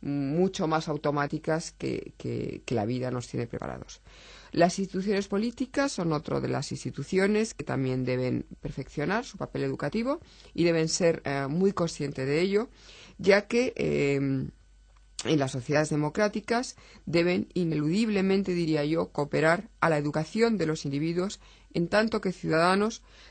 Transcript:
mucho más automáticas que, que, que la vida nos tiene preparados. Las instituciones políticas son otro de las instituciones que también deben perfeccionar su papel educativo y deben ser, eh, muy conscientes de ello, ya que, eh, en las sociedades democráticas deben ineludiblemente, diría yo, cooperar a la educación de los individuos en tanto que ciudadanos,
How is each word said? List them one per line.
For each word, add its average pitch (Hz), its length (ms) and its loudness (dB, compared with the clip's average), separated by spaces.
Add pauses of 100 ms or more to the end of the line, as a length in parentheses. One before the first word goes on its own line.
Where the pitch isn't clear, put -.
mucho 156 640 0
más 160 220 0
automáticas 151 840 -2
que, - 460 -6
que, 117 480 -6
que 131 80 -2
la 107 100 2
vida 123 260 -2
nos 123 180 -6
tiene 120 180 -4
preparados. - 560 -10 (500)
Las 175 260 2
instituciones 196 500 -2
políticas 247 640 -2
son 170 200 -2
otro 143 300 -2
de 131 60 -2
las 131 240 -4
instituciones 190 840 0
que - 100 -10
también 131 400 -2
deben 127 400 -2 (160)
perfeccionar 156 640 -4
su - 140 -16
papel 139 260 -6
educativo 220 560 -2 (320)
y - 120 0
deben 165 260 4
ser, 165 340 2
eh, 139 240 -2
muy 185 240 2
conscientes 143 540 -4
de 147 160 2
ello, 196 260 2 (480)
ya 202 320 6
que, 240 280 2
eh, 147 400 2 (1080)
en 147 140 2
las 135 140 0
sociedades 147 360 0
democráticas 208 880 0 (300)
deben 175 480 2
ineludiblemente, 190 1000 2
diría 156 320 2
yo, 160 260 0
cooperar 147 600 0 (100)
a 165 80 4
la 156 80 4
educación 160 600 0
de 165 80 0
los 156 180 -2
individuos 165 560 -2 (320)
en 170 160 0
tanto 214 320 2
que 185 120 -2
ciudadanos, 180 720 2 (280)